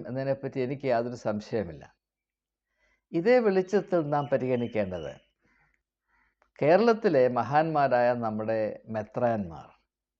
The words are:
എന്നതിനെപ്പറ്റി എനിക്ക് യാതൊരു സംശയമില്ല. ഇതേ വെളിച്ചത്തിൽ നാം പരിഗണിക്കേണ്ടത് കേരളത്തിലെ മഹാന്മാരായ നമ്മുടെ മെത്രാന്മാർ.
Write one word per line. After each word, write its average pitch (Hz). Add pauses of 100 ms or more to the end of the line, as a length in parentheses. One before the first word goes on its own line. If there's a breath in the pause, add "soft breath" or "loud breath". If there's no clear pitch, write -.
എന്നതിനെപ്പറ്റി 135
എനിക്ക് 135
യാതൊരു 120
സംശയമില്ല. 104 (1300)
ഇതേ 185
വെളിച്ചത്തിൽ 190 (100)
നാം 143
പരിഗണിക്കേണ്ടത് 110 (1500)
കേരളത്തിലെ 196
മഹാന്മാരായ 127
നമ്മുടെ 110 (280)
മെത്രാന്മാർ. 107 (520)